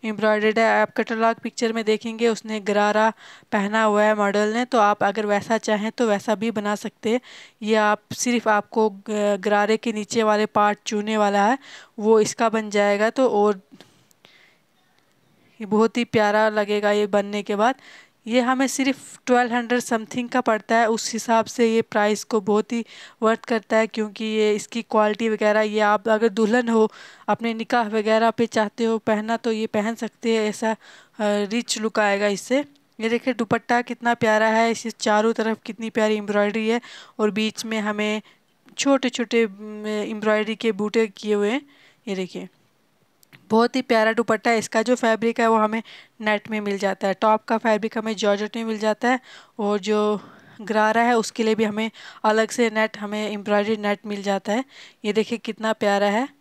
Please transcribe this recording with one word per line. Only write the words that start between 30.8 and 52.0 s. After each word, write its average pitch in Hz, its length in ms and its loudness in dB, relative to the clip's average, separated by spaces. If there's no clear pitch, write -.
रिच 208 580 -2
लुक 220 200 -2
आएगा 202 280 2
इससे। 247 380 -2
ये 226 100 -2
देखिए 240 240 -2
दुपट्टा 240 480 -2
कितना 240 320 -2
प्यारा 220 340 2
है, 226 240 2
इसे 220 200 -6
चारों 214 420 2
तरफ 220 320 -2
कितनी 226 240 -10
प्यारी 214 260 0
एम्ब्रॉयडरी 208 540 -2
है 233 120 0
और 214 120 2
बीच 214 340 -4
में 220 140 -4
हमें 208 420 -4
छोटे-छोटे, 240 680 0
म, 208 400 -12
एम्ब्रॉयडरी 214 680 -2
के 226 160 -2
बूटे 214 360 0
किए 208 260 -4
हुए 208 180 0
हैं। 277 100 -4
ये 202 80 -6
देखिए 185 340 -10
बहुत 226 260 2
ही 254 60 -2
प्यारा 220 320 2
दुपट्टा 220 380 0
है। 226 60 4
इसका 220 240 -2
जो 240 140 2
फैब्रिक 226 440 0
है 233 80 4
वो 226 100 4
हमें 214 260 0
नेट 214 280 -2
में 214 120 -4
मिल 202 160 -4
जाता 196 300 -2
है, 190 60 0
टॉप 214 300 2
का 226 140 -2
फैब्रिक 220 400 0
हमें 220 180 -6
जॉर्जेट 202 420 -2
में 226 60 -6
मिल 220 160 -6
जाता 214 300 0
है 254 100 2
और 208 200 0
जो 208 420 0
गरारा 214 400 2
है 240 160 2
उसके 233 260 -4
लिए 220 120 2
भी 220 80 0
हमें 214 280 -4